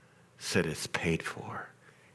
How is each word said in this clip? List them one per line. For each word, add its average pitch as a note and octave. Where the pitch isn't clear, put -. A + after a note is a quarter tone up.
said, -
"It's D2+
paid E2
for, -